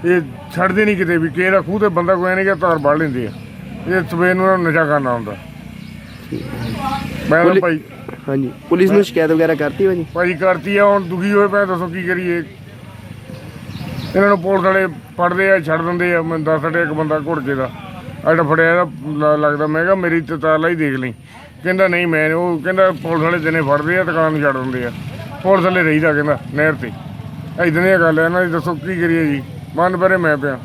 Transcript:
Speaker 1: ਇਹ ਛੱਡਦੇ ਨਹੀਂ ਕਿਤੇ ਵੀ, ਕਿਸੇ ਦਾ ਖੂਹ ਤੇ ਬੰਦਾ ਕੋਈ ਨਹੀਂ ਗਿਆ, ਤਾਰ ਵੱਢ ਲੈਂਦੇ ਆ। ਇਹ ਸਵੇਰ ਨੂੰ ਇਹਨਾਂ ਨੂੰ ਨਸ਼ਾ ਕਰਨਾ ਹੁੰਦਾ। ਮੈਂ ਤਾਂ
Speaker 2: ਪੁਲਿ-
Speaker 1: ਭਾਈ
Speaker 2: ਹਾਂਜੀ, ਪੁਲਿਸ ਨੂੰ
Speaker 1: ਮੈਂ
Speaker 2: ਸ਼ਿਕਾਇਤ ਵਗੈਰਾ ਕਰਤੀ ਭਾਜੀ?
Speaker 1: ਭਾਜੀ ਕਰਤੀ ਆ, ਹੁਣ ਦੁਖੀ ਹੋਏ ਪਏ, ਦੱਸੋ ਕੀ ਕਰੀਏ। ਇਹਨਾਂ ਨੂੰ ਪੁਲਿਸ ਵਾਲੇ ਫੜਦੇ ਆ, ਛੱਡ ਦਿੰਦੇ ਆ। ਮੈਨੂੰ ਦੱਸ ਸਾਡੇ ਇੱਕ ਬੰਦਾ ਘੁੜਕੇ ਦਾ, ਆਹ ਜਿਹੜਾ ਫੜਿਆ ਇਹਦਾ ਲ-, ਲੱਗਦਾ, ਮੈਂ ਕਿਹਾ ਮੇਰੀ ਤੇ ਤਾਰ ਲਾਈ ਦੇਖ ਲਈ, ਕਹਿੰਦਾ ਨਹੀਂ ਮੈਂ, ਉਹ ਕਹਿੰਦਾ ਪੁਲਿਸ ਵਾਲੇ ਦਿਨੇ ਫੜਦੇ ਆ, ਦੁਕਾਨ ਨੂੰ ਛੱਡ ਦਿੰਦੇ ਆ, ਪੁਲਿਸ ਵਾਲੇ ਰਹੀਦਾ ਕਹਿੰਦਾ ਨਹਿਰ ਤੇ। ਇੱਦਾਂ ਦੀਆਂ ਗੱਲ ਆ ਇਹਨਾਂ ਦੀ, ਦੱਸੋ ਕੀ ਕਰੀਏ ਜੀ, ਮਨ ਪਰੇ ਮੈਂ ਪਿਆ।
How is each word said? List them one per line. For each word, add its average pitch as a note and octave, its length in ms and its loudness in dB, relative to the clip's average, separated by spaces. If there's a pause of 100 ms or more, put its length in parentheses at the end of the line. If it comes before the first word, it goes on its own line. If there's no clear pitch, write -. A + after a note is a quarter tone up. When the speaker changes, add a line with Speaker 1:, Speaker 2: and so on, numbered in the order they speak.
Speaker 1:
ਇਹ F3 160 4 (360)
ਛੱਡਦੇ F#3+ 280 2
ਨਹੀਂ G#3 120 2
ਕਿਤੇ F3 200 0
ਵੀ, D#3+ 120 0
ਕਿਸੇ F3+ 220 0
ਦਾ F#3+ 100 4
ਖੂਹ F#3+ 200 -2
ਤੇ G#3 80 4
ਬੰਦਾ F3 260 2
ਕੋਈ F#3 200 0
ਨਹੀਂ F#3+ 100 0
ਗਿਆ, G3 100 2
ਤਾਰ E3+ 240 2
ਵੱਢ C#3+ 200 4
ਲੈਂਦੇ C3 280 -2
ਆ। G2+ 60 -6 (560)
ਇਹ F#3 220 2
ਸਵੇਰ F3+ 240 2
ਨੂੰ F#3 100 2
ਇਹਨਾਂ F#3+ 140 4
ਨੂੰ E3+ 120 0
ਨਸ਼ਾ D#3+ 140 4
ਕਰਨਾ C#3+ 300 0
ਹੁੰਦਾ। G#2 220 -6 (960)
ਮੈਂ - 80 -6 (920)
ਤਾਂ E3 140 4
Speaker 2:
ਪੁਲਿ- F#3 180 4
Speaker 1:
ਭਾਈ D#3+ 180 0 (480)
Speaker 2:
ਹਾਂਜੀ, C3+ 220 -2 (180)
ਪੁਲਿਸ F3+ 220 4
ਨੂੰ G3+ 60 4
Speaker 1:
ਮੈਂ G3+ 80 6
Speaker 2:
ਸ਼ਿਕਾਇਤ D#3+ 260 0
ਵਗੈਰਾ D#3+ 240 4
ਕਰਤੀ D3 320 0
ਭਾਜੀ? F3+ 280 0
Speaker 1:
ਭਾਜੀ F3+ 200 0
ਕਰਤੀ F3+ 420 0
ਆ, G3+ 80 6
ਹੁਣ G3+ 200 4
ਦੁਖੀ F3+ 280 -2
ਹੋਏ G3+ 160 4
ਪਏ, G3+ 180 2
ਦੱਸੋ F3+ 200 -2
ਕੀ F3 160 -6
ਕਰੀਏ। F3+ 360 -2 (1800)
ਇਹਨਾਂ G3 120 2
ਨੂੰ G3+ 120 2
ਪੁਲਿਸ F#3+ 240 0
ਵਾਲੇ F#3+ 220 2
ਫੜਦੇ F3 640 -2
ਆ, F#3+ 100 4
ਛੱਡ D#3+ 220 -2
ਦਿੰਦੇ F3 320 0
ਆ। E3 80 2
ਮੈਨੂੰ D#3+ 220 -2
ਦੱਸ D#3+ 160 2
ਸਾਡੇ E3 220 0
ਇੱਕ D3+ 80 -2
ਬੰਦਾ D#3 280 0
ਘੁੜਕੇ C#3+ 360 -2
ਦਾ, C3 160 -2 (540)
ਆਹ D#3+ 100 4
ਜਿਹੜਾ E3 80 2
ਫੜਿਆ D#3+ 280 2
ਇਹਦਾ D3+ 680 0
ਲ-, D3+ 40 0
ਲੱਗਦਾ, D3 260 0
ਮੈਂ D#3 180 0
ਕਿਹਾ F#3+ 100 4
ਮੇਰੀ E3+ 260 0
ਤੇ D#3 160 -6
ਤਾਰ D#3 220 2
ਲਾਈ E3 160 0
ਦੇਖ D3 220 -2
ਲਈ, B2+ 160 -6 (520)
ਕਹਿੰਦਾ F#3 240 2
ਨਹੀਂ F3 180 2
ਮੈਂ, D#3 280 2
ਉਹ F3 240 0
ਕਹਿੰਦਾ F#3 320 2
ਪੁਲਿਸ E3 320 -2
ਵਾਲੇ E3+ 160 2
ਦਿਨੇ D#3+ 220 0
ਫੜਦੇ D3 380 2
ਆ, F#3 60 2
ਦੁਕਾਨ D#3+ 280 2
ਨੂੰ D3 100 0
ਛੱਡ C#3 140 2
ਦਿੰਦੇ B2+ 280 -4
ਆ, A#2+ 80 -4 (500)
ਪੁਲਿਸ F#3 220 4
ਵਾਲੇ F#3 180 2
ਰਹੀਦਾ D#3 300 4
ਕਹਿੰਦਾ D3 260 2 (160)
ਨਹਿਰ D3+ 180 2
ਤੇ। B2 180 -6 (760)
ਇੱਦਾਂ E3 160 2
ਦੀਆਂ F#3+ 160 6
ਗੱਲ E3 200 4
ਆ E3 60 4
ਇਹਨਾਂ F3+ 220 2
ਦੀ, E3 60 -2
ਦੱਸੋ E3 220 -2
ਕੀ E3 260 -6
ਕਰੀਏ E3 260 2
ਜੀ, C#3+ 160 -2 (340)
ਮਨ F3+ 200 2
ਪਰੇ F#3 200 4
ਮੈਂ D#3+ 200 2
ਪਿਆ। C3+ 280 -4